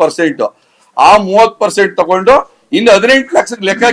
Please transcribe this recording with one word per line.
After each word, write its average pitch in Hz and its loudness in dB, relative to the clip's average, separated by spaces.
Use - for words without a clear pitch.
ಪರ್ಸೆಂಟ್. 151 -4
ಆ 139 2
ಮೂವತ್ತು 220 0
ಪರ್ಸೆಂಟ್ 196 -2
ತಗೊಂಡು 190 0
ಇನ್ನು 233 0
ಹದಿನೆಂಟು 254 0
ಲಕ್ಷಕ್ಕೆ 226 -4
ಲೆಕ್ಕ 226 -2